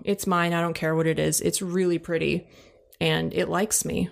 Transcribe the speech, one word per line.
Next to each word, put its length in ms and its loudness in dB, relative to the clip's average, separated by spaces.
it's 200 -2
mine. 280 2
I 80 2
don't 120 0
care 220 0
what 120 2
it 120 2
is. 220 2
It's 200 0
really 380 0
pretty, 480 -2
and 320 0
it 160 0
likes 340 0
me. 280 -2